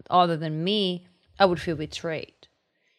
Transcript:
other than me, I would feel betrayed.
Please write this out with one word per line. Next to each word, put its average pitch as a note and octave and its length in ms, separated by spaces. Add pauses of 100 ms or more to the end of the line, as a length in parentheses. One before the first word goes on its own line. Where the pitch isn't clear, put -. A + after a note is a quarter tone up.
other F3 260
than D#3 300
me, F#3+ 420 (320)
I G3 60
would F3 160
feel E3 160
betrayed. D#3 560 (640)